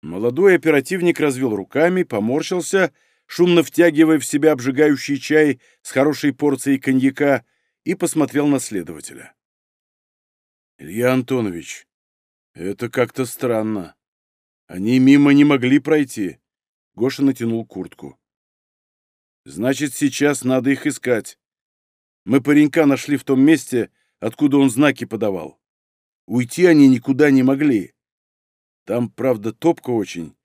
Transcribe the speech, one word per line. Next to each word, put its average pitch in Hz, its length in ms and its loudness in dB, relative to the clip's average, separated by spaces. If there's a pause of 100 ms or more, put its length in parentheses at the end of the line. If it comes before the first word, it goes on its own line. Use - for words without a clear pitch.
Молодой 123 540 0
оперативник 160 640 0
развёл 131 360 -2
руками, 170 480 0
поморщился, 156 880 -2 (320)
шумно 175 360 2
втягивая 160 580 4
в 127 60 -8
себя 151 280 2
обжигающий 139 680 0
чай 151 400 0 (220)
с - 100 -20
хорошей 139 420 0
порцией 139 460 -2
коньяка, 131 680 0 (380)
и 175 100 -4
посмотрел 147 540 -2
на 139 120 0
следователя. 85 760 -12 (1400)
«Илья 113 360 -2
Антонович, 123 760 -6 (680)
это 101 360 -10
как-то 127 360 -2
странно. 110 720 -4 (720)
Они 104 320 -2
мимо 143 340 6
не 143 100 6
могли 139 360 2
пройти». 131 600 -4 (560)
Гоша 131 280 -4
натянул 117 420 -2
куртку. 80 540 -16 (1300)
«Значит, 127 460 -4
сейчас 143 480 -2
надо 131 260 -2
их 135 160 -4
искать. 123 540 -4 (840)
Мы 123 160 0
паренька 147 460 2
нашли 139 320 0
в - 60 -8
том 131 180 0
месте, 135 480 2 (300)
откуда 135 380 -2
он 139 120 4
знаки 135 360 0
подавал. 98 540 -8 (680)
Уйти 123 380 -2
они 151 220 8
никуда 131 440 2
не 135 100 4
могли. 131 540 0 (880)
Там, 117 240 -4
правда, 113 420 -4
топко - 380 -4
очень. 92 560 -6